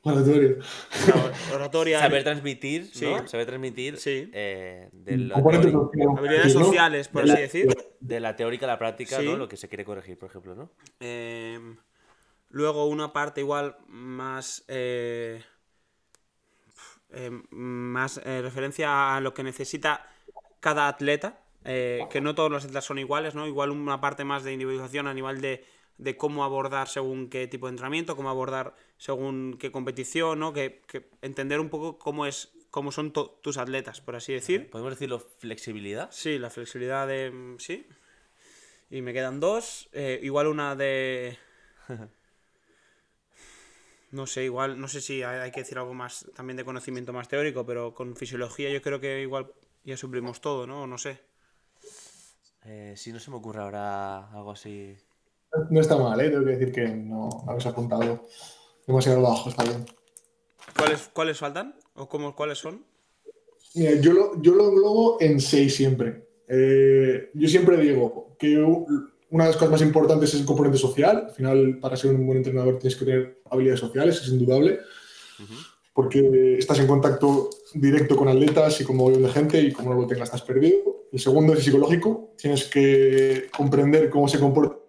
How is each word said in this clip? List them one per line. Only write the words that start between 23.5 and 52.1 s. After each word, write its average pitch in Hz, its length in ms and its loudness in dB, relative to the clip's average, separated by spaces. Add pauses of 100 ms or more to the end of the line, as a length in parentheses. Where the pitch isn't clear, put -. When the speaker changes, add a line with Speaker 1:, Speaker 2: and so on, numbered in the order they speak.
Speaker 2:
una 143 300 -6
parte 143 240 -6
más 139 200 -6
de 135 100 -10
individualización 131 540 -8
a 135 60 -8
nivel 135 280 -10
de, 135 200 -8 (360)
de 135 180 -8
cómo 147 280 -4
abordar 135 440 -6
según 131 400 -8
qué 127 200 -10
tipo 127 180 -14
de 127 60 -10
entrenamiento, 147 440 -8
cómo 135 140 -8
abordar 131 440 -8 (220)
según 131 640 -10
qué 135 120 -12
competición, 135 680 -6
¿no? 156 160 -6
Que, 139 320 -8
que - 240 -18 (100)
entender 139 400 -6
un 160 80 -6
poco 160 300 -12
cómo 147 280 -8
es, - 260 -12 (180)
cómo 143 220 -8
son 151 200 -10
to-, - 300 -8
tus 139 160 -8
atletas, 127 420 -10
por 120 160 -14
así 117 160 -12
decir. 180 380 -6
Speaker 3:
¿Podemos 123 220 -12
decirlo 127 260 -10
flexibilidad? 107 960 -14
Speaker 2:
Sí, 151 260 -8
la 120 100 -10
flexibilidad 127 580 -8
de, 131 240 -8
mm, 123 280 -20
sí. 214 280 -16 (1040)
Y 131 120 -14
me 123 100 -12
quedan 131 280 -8
dos. 208 520 -6
Eh, 135 300 -8
igual 143 240 -2
una 147 300 -4
de 131 600 -6 (520)
Speaker 3:
<laughs> 110 220 -16 (2000)
Speaker 2:
no 135 160 -14
sé, 131 180 -8
igual, 131 360 -6
no 135 80 -12
sé 139 140 -12
si 135 200 -10
hay, 127 180 -8
hay 127 100 -10
que 135 100 -14
decir 127 180 -14
algo 127 140 -12
más 123 420 -16
también 127 220 -14
de 127 80 -14
conocimiento 127 480 -14
más 123 160 -14
teórico, 139 380 -6
pero 120 280 -10
con 123 220 -14
fisiología 127 540 -10
yo 139 100 -8
creo 139 200 -8
que 135 200 -10
igual 135 320 -10 (320)
ya 135 140 -14
suplimos 123 420 -12
todo, 135 260 -8
¿no? 139 200 -14
No 127 100 -14
sé. 131 220 -14 (1500)